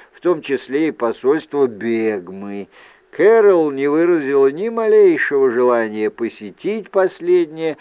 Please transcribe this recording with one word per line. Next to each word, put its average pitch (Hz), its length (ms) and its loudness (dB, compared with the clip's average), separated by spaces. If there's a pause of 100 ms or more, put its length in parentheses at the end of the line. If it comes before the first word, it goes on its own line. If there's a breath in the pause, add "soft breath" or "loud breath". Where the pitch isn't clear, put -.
(120)
в - 80 -20
том 170 220 -2
числе 143 480 -4
и - 20 -4
посольство 135 760 -2
Бегмы. 101 1000 -6 (480 soft breath)
Кэрол 190 540 4
не 139 180 -2
выразила 143 600 2
ни 175 220 -2
малейшего 190 840 2
желания 113 580 0
посетить 117 800 -8
последнее, 170 920 -2